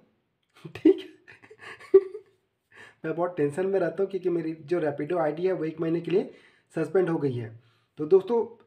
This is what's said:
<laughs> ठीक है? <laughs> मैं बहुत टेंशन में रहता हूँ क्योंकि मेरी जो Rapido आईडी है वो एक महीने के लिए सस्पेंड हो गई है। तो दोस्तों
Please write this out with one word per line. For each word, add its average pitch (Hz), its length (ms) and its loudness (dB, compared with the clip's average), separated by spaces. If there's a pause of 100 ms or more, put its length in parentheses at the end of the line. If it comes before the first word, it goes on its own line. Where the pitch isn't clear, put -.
(640)
<laughs> - 100 -16
ठीक - 240 6
है? - 1000 0
<laughs> - 1040 -10
मैं 156 100 -4
बहुत 175 220 -2
टेंशन 147 280 -2
में 190 140 0
रहता 170 240 -2
हूँ 190 80 -2
क्योंकि 180 180 -4
मेरी 165 240 -2 (120)
जो 170 160 -2
Rapido 151 380 -2
आईडी 160 280 0
है 190 60 0
वो 156 120 -4
एक 160 160 -6
महीने 165 200 0
के 165 100 -8
लिए 196 200 0 (440)
सस्पेंड 165 340 0
हो 165 80 0
गई 139 180 -2
है। 113 140 -8 (500)
तो 151 80 -6
दोस्तों 190 320 4 (280)